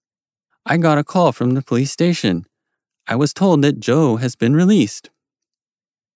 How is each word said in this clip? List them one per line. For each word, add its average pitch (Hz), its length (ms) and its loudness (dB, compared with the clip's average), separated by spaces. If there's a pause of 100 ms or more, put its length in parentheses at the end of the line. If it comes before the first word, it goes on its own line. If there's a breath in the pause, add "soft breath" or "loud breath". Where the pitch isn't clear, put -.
(640)
"I 151 120 -2
got 165 200 2
a 147 60 0
call 175 280 0
from 123 200 -2
the 135 100 -2
police 131 300 -2
station. 139 540 -2 (600)
I 113 80 -4
was 139 180 0
told 180 280 2
that 139 180 0
Joe 123 380 0
has 120 180 -4
been 120 200 0
released." 180 540 0 (1080)